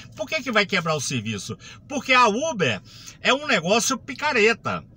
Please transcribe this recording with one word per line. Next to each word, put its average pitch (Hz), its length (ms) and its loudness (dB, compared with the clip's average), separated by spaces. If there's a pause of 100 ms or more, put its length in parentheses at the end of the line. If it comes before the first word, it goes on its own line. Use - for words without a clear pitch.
(160)
Por 302 100 -6
que 320 160 -4
que 269 80 -6
vai 208 140 4
quebrar 170 300 0
o 147 60 -2
serviço? 110 580 -6 (280)
Porque 269 280 -2
a 247 120 8
Uber 208 540 0 (400)
é 214 140 2
um 294 120 -4
negócio 226 520 2
picareta 226 840 0 (140)